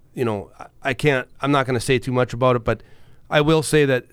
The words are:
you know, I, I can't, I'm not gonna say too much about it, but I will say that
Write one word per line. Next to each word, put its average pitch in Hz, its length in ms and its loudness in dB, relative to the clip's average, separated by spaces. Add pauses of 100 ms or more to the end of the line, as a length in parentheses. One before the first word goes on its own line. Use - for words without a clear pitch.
(140)
you 139 120 -4
know, 104 340 -4
I, - 80 -20 (140)
I 135 120 -4
can't, 135 340 0 (140)
I'm 139 100 0
not 139 140 2
gonna 123 140 -2
say 123 200 0
too 127 120 -8
much 123 220 -2
about 127 220 2
it, 117 80 -4
but 113 200 -2 (460)
I 151 120 2
will 156 220 2
say 151 220 2
that 131 280 0